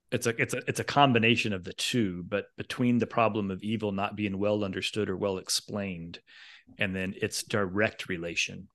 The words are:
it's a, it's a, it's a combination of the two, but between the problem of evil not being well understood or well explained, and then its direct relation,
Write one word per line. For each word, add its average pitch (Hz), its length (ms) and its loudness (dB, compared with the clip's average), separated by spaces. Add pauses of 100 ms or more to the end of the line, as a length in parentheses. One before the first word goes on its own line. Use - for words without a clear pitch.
(100)
it's 123 160 0
a, 117 140 0
it's 127 140 0
a, 127 120 -4
it's 120 140 -2
a 104 40 -2
combination 120 680 6
of 92 100 -4
the 90 120 -8
two, 92 520 0
but 98 200 -4 (100)
between 123 400 2
the 113 100 2
problem 107 440 2
of 95 120 -6
evil 107 300 -2
not 98 240 -2
being 98 220 -2
well 104 260 2
understood 98 460 -2
or 92 60 -4
well 98 200 -2
explained, 92 840 -6 (580)
and 95 180 -2
then 95 260 -4
its - 220 -2
direct 101 640 -2
relation, 90 680 -4